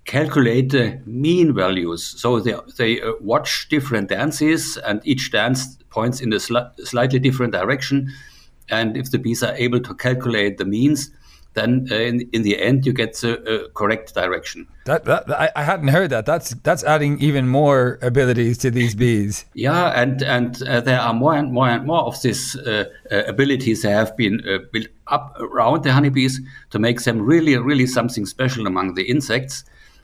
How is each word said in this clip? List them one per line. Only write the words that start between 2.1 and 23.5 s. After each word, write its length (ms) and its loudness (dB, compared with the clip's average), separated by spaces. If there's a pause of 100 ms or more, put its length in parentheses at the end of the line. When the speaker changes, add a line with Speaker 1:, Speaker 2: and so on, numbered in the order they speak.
Speaker 1:
they, 140 -2 (220)
they, 260 0
uh, 180 -4
watch 480 -2
different 400 -2
dances, 680 -2
and 260 -4
each 260 -2
dance 460 0 (140)
points 300 -2
in 120 -2
a 40 2
sli-, 360 -2 (120)
slightly 340 0
different 340 0
direction. 580 -2 (600)
And 260 -2
if 140 -6
the 80 0
bees 240 -2
are 120 0
able 260 0
to 140 -10
calculate 600 -2
the 80 -4
means, 460 0 (420)
then, 380 0
uh, 40 -2
in, 380 0
in 100 0
the 180 2
end, 240 2
you 80 2
get 240 -2
the, 240 -2
uh, 280 -4
correct 440 -2
direction. 540 -6 (180)
Speaker 2:
That, 220 -2
that, 240 0
I, 260 0
I 60 -4
hadn't 260 -2
heard 220 2
that. 160 -2
That's, 240 -2 (120)
that's 220 0
adding 340 2
even 300 2
more 540 4
abilities 560 2
to 120 0
these 240 0
bees. 600 0
Speaker 1:
Yeah, 340 0 (100)
and, 240 0
and, 420 -2
uh, 180 0
there 180 2
are 140 0
more 200 2
and 180 0
more 160 2
and 180 0
more 160 2
of 180 -4
these, 360 -2
uh, 280 -2 (260)
uh, 160 2
abilities 560 0